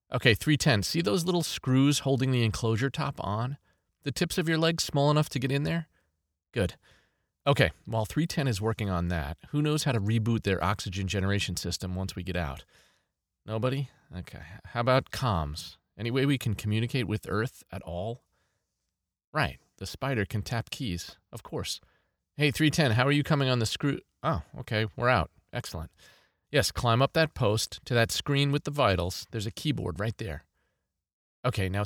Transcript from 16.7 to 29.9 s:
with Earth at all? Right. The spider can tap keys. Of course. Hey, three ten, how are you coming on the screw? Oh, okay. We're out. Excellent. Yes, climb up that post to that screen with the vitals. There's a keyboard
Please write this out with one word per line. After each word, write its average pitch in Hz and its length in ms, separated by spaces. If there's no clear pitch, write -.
with 104 200
Earth 110 440
at 95 100
all? 92 400
Right. 107 260
The 95 80
spider 127 380
can 104 180
tap - 280
keys. 90 460
Of 107 100
course. - 380
Hey, 147 160
three 156 180
ten, 143 220
how 123 140
are 143 60
you 147 120
coming 139 240
on 127 100
the 113 80
screw? - 320
Oh, 127 200
okay. 110 340
We're 120 140
out. 107 220
Excellent. 80 380
Yes, 143 180
climb 120 320
up 135 120
that 160 200
post 110 520
to 127 80
that 117 180
screen 143 400
with 143 100
the - 80
vitals. 98 640
There's 107 140
a 117 40
keyboard - 480